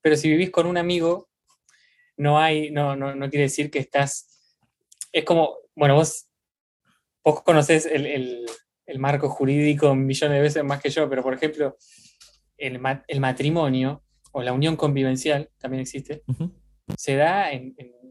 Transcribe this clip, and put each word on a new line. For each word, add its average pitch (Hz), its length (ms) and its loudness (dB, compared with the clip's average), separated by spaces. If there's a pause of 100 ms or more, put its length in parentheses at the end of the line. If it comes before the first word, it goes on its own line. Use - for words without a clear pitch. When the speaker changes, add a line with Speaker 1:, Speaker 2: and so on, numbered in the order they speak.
Speaker 1:
Pero 151 160 4
si 151 120 0
vivís 175 200 2
con 170 160 0
un 175 120 -2
amigo, 175 520 0 (880)
no 147 220 4
hay, 156 320 0
no, 143 240 -2
no, 139 200 -6
no 135 140 -6
quiere 147 140 0
decir 147 280 -2
que 143 80 -4
estás, - 800 -4 (540)
es 160 120 0
como, 165 320 2 (200)
bueno, 143 200 4
vos, 156 320 0 (960)
vos 151 200 4
conocés 156 420 4
el, 151 200 -2
el, 127 400 -6 (400)
el 139 140 -10
marco 143 300 0
jurídico 147 680 2
millones 135 420 0
de 143 40 4
veces 147 240 2
más 139 160 -4
que 147 80 -2
yo, 151 200 0
pero, 131 140 -2
por 131 100 -2
ejemplo, 151 440 -4 (800)
el 127 220 -8
ma-, 139 280 -4
el 139 140 -4
matrimonio 135 800 0 (300)
o 127 100 -6
la 123 100 -2
unión 151 220 0
convivencial, 143 840 0
también 131 240 -8
existe, 143 460 -12
Speaker 2:
Ujú. 160 260 -6 (420)
Speaker 1:
se - 200 -4
da 165 360 0
en, 131 260 -10
en 127 140 -20 (200)